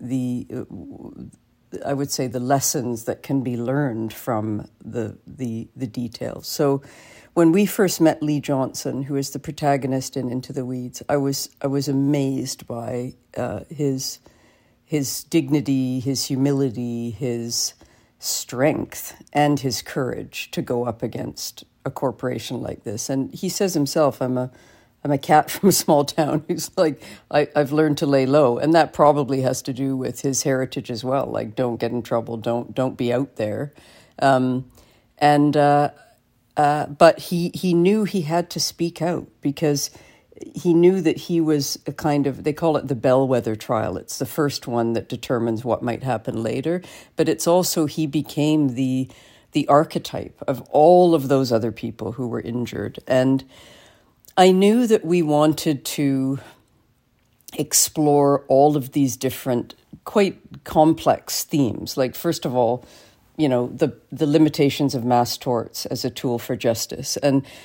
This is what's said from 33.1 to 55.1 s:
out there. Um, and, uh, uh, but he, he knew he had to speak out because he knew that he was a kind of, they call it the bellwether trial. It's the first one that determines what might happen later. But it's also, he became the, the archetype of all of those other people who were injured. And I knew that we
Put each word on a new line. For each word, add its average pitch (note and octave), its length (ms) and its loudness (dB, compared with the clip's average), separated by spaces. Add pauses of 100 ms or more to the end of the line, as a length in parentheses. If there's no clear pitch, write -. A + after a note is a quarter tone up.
out C3 220 -2
there. G#2+ 380 -6 (460)
Um, B2+ 520 2 (460)
and, D3 380 4
uh, D3 360 4 (680)
uh, D3 300 2
but D3+ 320 6
he, F3 340 -4
he F3+ 200 -2
knew G3 320 4
he F#3 160 -2
had E3+ 300 -2
to E3 80 -8
speak E3+ 420 -4
out E3 260 -2 (140)
because C#3+ 500 -2 (600)
he F3 200 2
knew F3+ 280 6
that D#3 160 0
he E3+ 220 -2
was D3+ 480 0
a C#3+ 60 -8
kind D3 340 0
of, B2+ 160 -6
they D3+ 100 -2
call D#3 240 0
it C3+ 100 -4
the C#3 80 -4
bellwether B2+ 600 2
trial. A2 420 -4
It's - 220 -12
the C#3 60 -4
first C#3+ 420 -4
one A#2 260 0
that A#2 140 -4
determines A#2 560 -4
what A2+ 180 -2
might A#2+ 220 -4
happen A2+ 400 -4
later. C3+ 380 -4 (340)
But D#3+ 140 2
it's - 180 -2
also, F3 380 2
he D#3 200 -2
became D3 720 0
the, C3 340 -2 (440)
the D3 140 0
archetype - 800 0
of B2+ 140 -4 (100)
all E3+ 440 8
of C3+ 140 -2
those C3+ 220 2
other A2+ 200 0
people A2 420 -8
who B2 140 -6
were A#2 140 -6
injured. A#2 680 -6
And C3 380 2 (920)
I F#3+ 140 8
knew G#3 360 4
that G#3 180 2
we F3 160 2